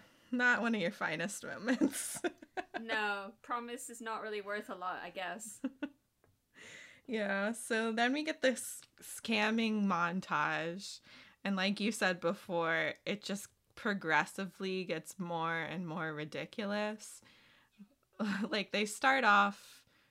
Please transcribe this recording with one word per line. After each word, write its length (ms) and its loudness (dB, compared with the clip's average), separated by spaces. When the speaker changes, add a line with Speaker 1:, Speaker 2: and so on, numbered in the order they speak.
Speaker 1:
Not 300 4
one 120 4
of 60 0
your 120 2
finest 520 -2
moments. 840 0
<laughs> 40 2
Speaker 2:
No, 520 -2
promise 480 -6
is 100 -14
not 220 -6
really 180 -4
worth 300 -6
a 40 -4
lot, 300 -4
I 60 -8
guess. 540 -8
Speaker 1:
<laughs> 1400 -12
Yeah, 460 0
so 400 0
then 200 2
we 120 0
get 180 -2
this 380 0
scamming 840 2
montage. 1120 0
And 100 2
like 240 2
you 140 2
said 280 2
before, 720 2
it 180 -4
just 240 -6
progressively 1080 0
gets 340 -6
more 380 0
and 300 -4
more 260 -4
ridiculous. 1080 -4
<laughs> 320 0
Like, 220 0
they 140 2
start 360 4
off 600 4